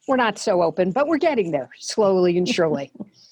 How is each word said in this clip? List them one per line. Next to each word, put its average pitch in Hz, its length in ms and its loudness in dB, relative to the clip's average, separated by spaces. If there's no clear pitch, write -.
we're 269 80 0
not 226 240 0
so 185 240 0
open, 175 300 0
but 285 160 0
we're 320 100 0
getting 262 320 0
there 143 260 -4
slowly 185 640 2
and 180 100 0
surely. 156 480 -2
<laughs> - 60 -14